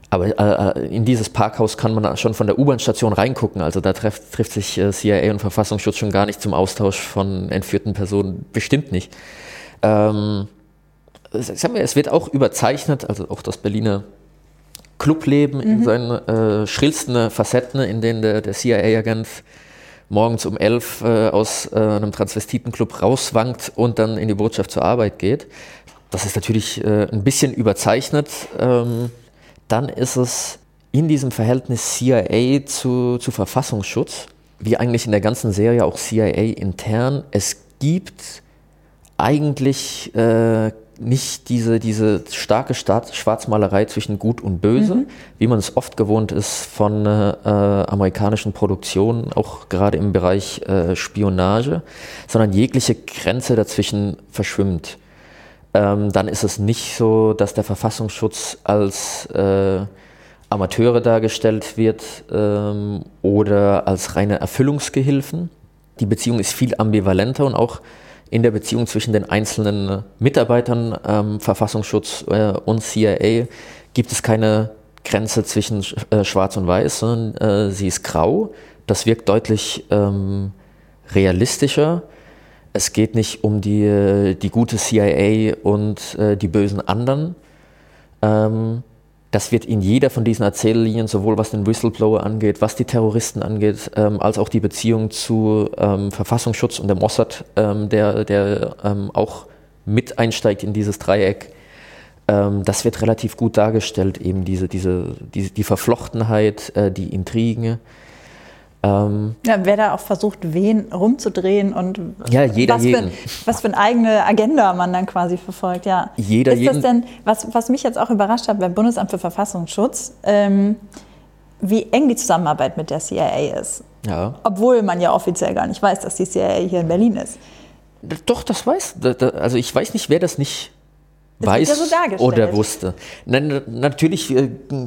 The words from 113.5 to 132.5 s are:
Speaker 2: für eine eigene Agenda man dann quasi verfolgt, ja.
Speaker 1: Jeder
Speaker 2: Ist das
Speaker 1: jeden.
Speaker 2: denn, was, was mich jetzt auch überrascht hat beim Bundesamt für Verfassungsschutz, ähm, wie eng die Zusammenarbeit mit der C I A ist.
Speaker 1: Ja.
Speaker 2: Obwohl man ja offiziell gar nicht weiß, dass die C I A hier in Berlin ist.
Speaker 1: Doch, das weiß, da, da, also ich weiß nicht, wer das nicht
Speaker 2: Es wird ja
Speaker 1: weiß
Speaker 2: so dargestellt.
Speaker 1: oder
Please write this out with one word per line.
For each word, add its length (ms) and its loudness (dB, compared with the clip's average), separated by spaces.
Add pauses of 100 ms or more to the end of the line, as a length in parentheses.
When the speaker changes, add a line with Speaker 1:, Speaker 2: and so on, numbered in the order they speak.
Speaker 2:
für 80 -2
eine 100 -2
eigene 480 4
Agenda 460 4
man 220 0
dann 120 0
quasi 300 -2
verfolgt, 500 -6
ja. 300 0
Speaker 1:
Jeder 380 4
Speaker 2:
Ist 120 4
das 120 4
Speaker 1:
jeden. 40 -2 (200)
Speaker 2:
denn, 20 -4 (220)
was, 280 0
was 140 0
mich 160 0
jetzt 140 0
auch 120 -2
überrascht 380 2
hat 100 0
beim 160 0
Bundesamt 380 2
für 60 -4
Verfassungsschutz, 960 -4 (100)
ähm, 540 4 (800)
wie 320 0
eng 160 4
die 80 4
Zusammenarbeit 640 0
mit 120 -6
der 120 -2
C 140 -8
I 40 -2
A 400 -2
ist. 240 -10 (240)
Speaker 1:
Ja. 360 -4
Speaker 2:
Obwohl 380 2
man 200 0
ja 100 4
offiziell 420 0
gar 140 -2
nicht 140 -6
weiß, 180 2
dass 160 -8
die 140 -2
C 100 -2
I 40 2
A 120 2 (100)
hier 140 -2
in 80 -2
Berlin 300 2
ist. 200 -10 (920)
Speaker 1:
Doch, 160 0
das 220 -4
weiß, 360 -2
da, 120 2
da, 180 0
also 260 0
ich 180 -2
weiß 180 -2
nicht, 160 -6
wer 100 4
das 180 -2
nicht 340 -6 (680)
Speaker 2:
Es 40 0
wird 80 4
ja 60 4 (140)
Speaker 1:
weiß 60 0
Speaker 2:
so 100 -2
dargestellt. 320 0
Speaker 1:
oder 320 4